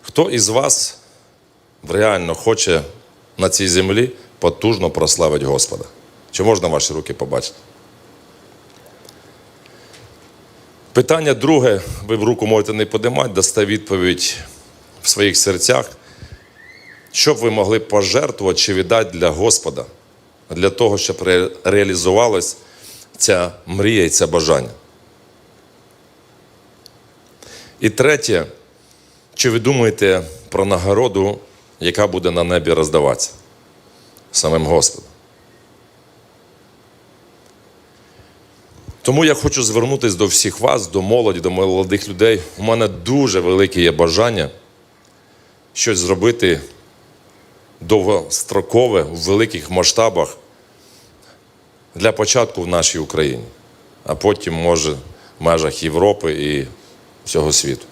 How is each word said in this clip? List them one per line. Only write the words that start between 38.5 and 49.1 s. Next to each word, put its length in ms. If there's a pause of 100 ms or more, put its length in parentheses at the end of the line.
Тому 220
я 100
хочу 280
звернутися 540
до 100
всіх 340
вас, 300
до 120
молоді, 380
до 100
молодих 580
людей. 320 (180)
У 40
мене 260
дуже 520
велике 400
є 120
бажання 580 (1200)
щось 260
зробити 600 (1200)
довгострокове, 1200
в 140